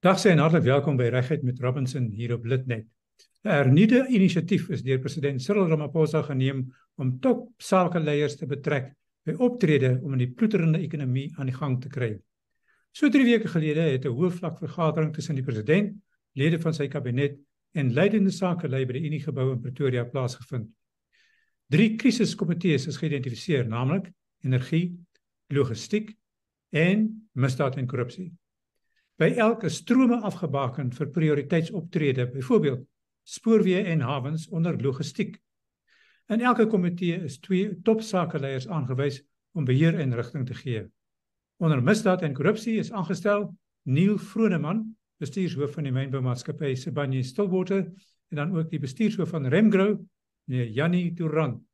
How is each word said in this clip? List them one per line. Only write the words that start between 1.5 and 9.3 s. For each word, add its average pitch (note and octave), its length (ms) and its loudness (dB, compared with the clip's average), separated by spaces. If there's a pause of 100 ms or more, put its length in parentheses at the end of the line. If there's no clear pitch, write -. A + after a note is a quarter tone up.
Robinson C3 480 -2
hier A2+ 240 -6
op A#2 80 -8
Litnet. B2+ 400 -4 (600)
'n - 20 -2
Hernuide E3+ 540 6 (100)
inisiatief F#3 540 2 (100)
is A#2+ 80 -6
deur C3 160 0
president C3+ 420 -4
Cyril G3+ 280 0
Ramaphosa D#3 520 0
geneem C3+ 440 -2 (340)
om B2+ 240 -2
top B3+ 220 2 (100)
sakeleiers D3+ 800 2
te C3+ 100 -10
betrek C3+ 440 -4 (340)
by D#3 160 -6